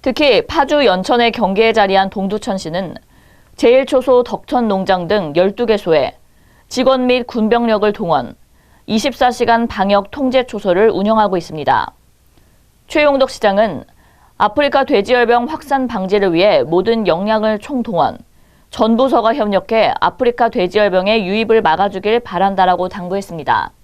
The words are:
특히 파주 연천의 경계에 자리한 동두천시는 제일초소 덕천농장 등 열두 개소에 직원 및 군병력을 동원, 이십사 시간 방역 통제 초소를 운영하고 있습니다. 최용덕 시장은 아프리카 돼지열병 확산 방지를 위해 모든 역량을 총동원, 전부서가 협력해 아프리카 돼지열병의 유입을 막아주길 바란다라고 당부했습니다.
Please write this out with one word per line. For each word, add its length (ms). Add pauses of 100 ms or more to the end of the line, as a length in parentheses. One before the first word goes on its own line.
특히 440
파주 400
연천의 460
경계에 400
자리한 380
동두천시는 840 (640)
제일초소 680
덕천농장 840
등 260
열두 320
개소에 500 (520)
직원 400
및 180
군병력을 680
동원, 440 (500)
이십사 460
시간 340
방역 460
통제 320
초소를 460
운영하고 460
있습니다. 540 (960)
최용덕 440
시장은 520 (560)
아프리카 460
돼지열병 640
확산 420
방지를 460
위해 280
모든 460
역량을 500
총동원, 600 (500)
전부서가 680
협력해 680
아프리카 500
돼지열병의 760
유입을 360
막아주길 580
바란다라고 680
당부했습니다. 840 (120)